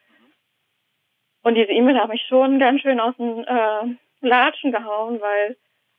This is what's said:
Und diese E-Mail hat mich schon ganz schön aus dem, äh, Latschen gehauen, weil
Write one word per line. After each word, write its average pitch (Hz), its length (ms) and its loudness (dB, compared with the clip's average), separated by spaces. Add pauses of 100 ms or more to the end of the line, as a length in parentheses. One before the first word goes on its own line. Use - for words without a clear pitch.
(1400)
Und 233 120 2
diese 214 160 2
E-Mail 247 280 4
hat 220 100 0
mich 226 180 -8
schon 262 320 2
ganz 269 220 2
schön 262 180 0
aus 233 180 -2
dem, 233 280 -6
äh, 226 500 -2 (260)
Latschen 262 500 0
gehauen, 220 500 -6
weil 208 360 -2 (420)